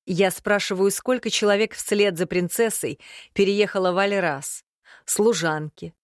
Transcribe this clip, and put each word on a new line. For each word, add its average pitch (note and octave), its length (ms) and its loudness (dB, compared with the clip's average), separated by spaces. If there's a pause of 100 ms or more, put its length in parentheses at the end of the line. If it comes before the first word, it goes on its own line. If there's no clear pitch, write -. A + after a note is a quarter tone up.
я F#3 260 2
спрашиваю, G3 580 0
сколько A#3+ 400 -2
человек G#3 460 0
вслед G3+ 420 0
за F3+ 80 -2
принцессой F3+ 760 -2 (340)
переехало G3 580 2
в F3 80 -2
Альрас? F3+ 640 -2 (400)
Служанки, E3 880 -2 (100)